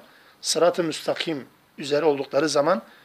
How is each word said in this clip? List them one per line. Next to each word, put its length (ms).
sırat-ı 440
müstakim 600
üzere 260
oldukları 440
zaman 340